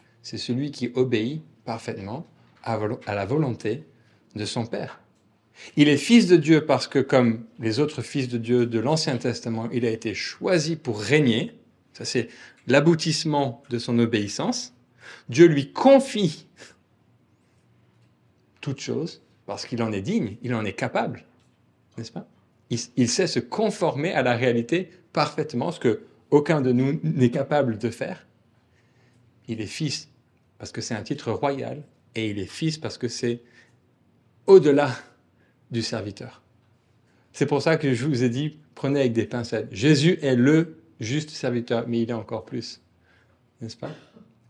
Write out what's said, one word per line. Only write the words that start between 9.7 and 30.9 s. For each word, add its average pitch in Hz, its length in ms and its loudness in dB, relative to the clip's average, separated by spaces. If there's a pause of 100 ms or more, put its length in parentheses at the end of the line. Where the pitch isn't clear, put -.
il 120 140 -2
a 117 40 0
été 110 240 -4
choisi 165 600 -2
pour 110 260 -6
régner. 131 560 2 (360)
Ça, 117 120 -14
c'est 120 220 -2 (400)
l'aboutissement 147 1040 2
de 120 80 -2
son 120 180 -2
obéissance. 117 760 -2 (560)
Dieu 143 180 10
lui 143 240 0
confie - 720 4 (2250)
toute 135 180 -8
chose 127 440 -8 (240)
parce 101 180 -10
qu'il 120 160 -4
en 110 100 -2
est 104 100 -4
digne, 120 420 -4
il 120 100 -4
en 110 120 -2
est 98 80 -4
capable, 147 500 -6 (760)
n'est-ce 113 140 -12
pas ? 190 160 -14 (440)
Il, 117 80 -4 (160)
il 120 120 4
sait 175 200 0
se - 120 -4
conformer 180 760 -2
à 147 100 0
la 123 120 0
réalité 123 540 0 (240)
parfaitement, 151 580 -4
ce - 80 -12
que 113 220 0 (300)
aucun 147 300 4
de 127 100 2
nous 135 320 2
n'est 135 260 2
capable 135 480 0
de 113 140 -4
faire. - 340 -10 (1200)
Il 110 140 -8
est 101 60 -8
fils - 420 -8 (480)
parce - 140 -16
que 113 100 -10
c'est 113 140 -8